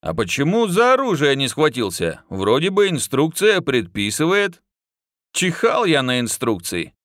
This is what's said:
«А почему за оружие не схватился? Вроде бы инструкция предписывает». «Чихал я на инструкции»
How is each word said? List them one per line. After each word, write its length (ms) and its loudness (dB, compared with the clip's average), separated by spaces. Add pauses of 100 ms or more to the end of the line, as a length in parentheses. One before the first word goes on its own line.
«А 120 -6
почему 540 0
за 260 4
оружие 420 2
не 120 -4
схватился? 800 -2
Вроде 400 0
бы 200 2
инструкция 720 0
предписывает». 1000 -2 (720)
«Чихал 520 0
я 180 2
на 160 -2
инструкции» 720 -4 (120)